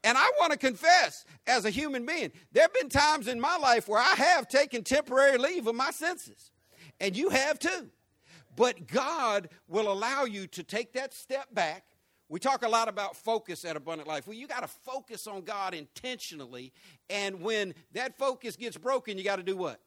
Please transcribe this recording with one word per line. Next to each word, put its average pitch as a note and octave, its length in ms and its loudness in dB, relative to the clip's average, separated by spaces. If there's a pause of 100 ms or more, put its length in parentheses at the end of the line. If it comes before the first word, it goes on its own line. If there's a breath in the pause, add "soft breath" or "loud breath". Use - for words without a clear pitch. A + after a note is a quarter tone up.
And A#3 140 4
I B4+ 220 6
want E4+ 120 4
to C#4+ 60 0
confess, C4+ 680 4 (200 soft breath)
as A#3 180 2
a G#3+ 60 0
human C4 380 -4
being, D#4 240 -4 (200 soft breath)
there D4 120 8
have E4 100 4
been G4 160 -2
times D4 380 2
in A#3+ 120 -4
my E4 180 0
life B3 300 4
where G#3 140 2
I F4+ 140 6
have C4+ 320 4
taken C4 360 2
temporary C4 540 4
leave C#4 300 0
of A#3 80 -2
my C4 160 -2
senses. - 580 -8 (500 soft breath)
And F#3+ 160 -2
you D#4 140 0
have C4+ 300 2
too. F4 320 -4 (640 soft breath)
But A#3 320 0
God A#3+ 600 -2 (180 soft breath)
will G#3 240 0
allow B3 320 0
you G3+ 240 -6
to F3 160 -14
take A3+ 300 -6
that C4 200 -8
step C4 400 -8
back. F3 320 -2 (440)
We E3 100 -10
talk C4 260 0
a - 20 2
lot A3+ 200 2
about G3+ 280 -6
focus A3 480 -4
at D#3+ 120 -6
Abundant D3+ 320 -10
Life. D3+ 180 -6
Well, G#3+ 100 -14
you C4 120 -16
gotta A#3+ 200 -6
focus - 600 -12
on G3 160 -12
God F#3+ 320 -4
intentionally. C#3 1000 -12 (340 soft breath)
And G3 340 -4
when G#3 340 -2 (160 soft breath)
that B3 260 -8
focus B3+ 380 -4
gets A3 220 -10
broken, B3 420 -4
you F3+ 40 -8
gotta G3 200 -2
do F#3+ 120 -2
what? D#3+ 320 -6